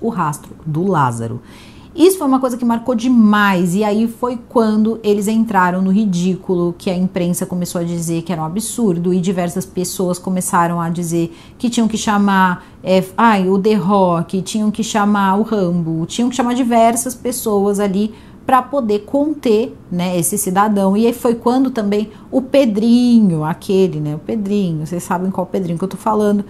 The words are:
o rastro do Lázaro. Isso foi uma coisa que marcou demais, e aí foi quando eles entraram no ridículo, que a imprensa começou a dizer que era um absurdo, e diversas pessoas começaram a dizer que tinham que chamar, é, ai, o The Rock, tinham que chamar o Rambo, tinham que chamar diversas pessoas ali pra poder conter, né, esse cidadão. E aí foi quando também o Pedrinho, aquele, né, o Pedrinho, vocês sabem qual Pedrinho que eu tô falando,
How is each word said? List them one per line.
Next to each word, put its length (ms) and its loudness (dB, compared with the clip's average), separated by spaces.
o 80 -4
rastro 440 -6
do 220 -2
Lázaro. 560 -2
Isso 220 4
foi 80 -4
uma 140 2
coisa 160 -4
que 80 -6
marcou 280 -2
demais, 840 4
e 80 2
aí 240 0
foi 280 -6
quando 520 2
eles 280 0
entraram 520 2
no 120 2
ridículo, 840 0
que 140 -6
a 60 -2
imprensa 500 -2
começou 340 -6
a 40 -4
dizer 380 -4
que 100 -6
era 100 -4
um 20 -4
absurdo, 720 -2
e 60 2
diversas 440 -2
pessoas 540 -4
começaram 600 -2
a 80 -4
dizer 440 -2
que 140 -4
tinham 160 2
que 100 -4
chamar, 680 2
é, 220 2
ai, 320 4
o 120 2
The 140 2
Rock, 680 2
tinham 300 -2
que 100 -2
chamar 560 2
o 40 2
Rambo, 640 0
tinham 240 -2
que 60 -4
chamar 200 0
diversas 600 2
pessoas 640 -2
ali 340 0
pra 160 4
poder 440 -2
conter, 720 0
né, 280 -2
esse 180 -2
cidadão. 600 2
E 100 4
aí 60 2
foi 240 -2
quando 340 0
também 400 -2
o 140 0
Pedrinho, 1000 2
aquele, 560 0
né, 160 -4
o 20 -8
Pedrinho, 640 -4
vocês 200 -6
sabem 260 -2
qual 160 -4
Pedrinho 320 -4
que 60 -4
eu 40 -2
tô 80 -10
falando, 540 0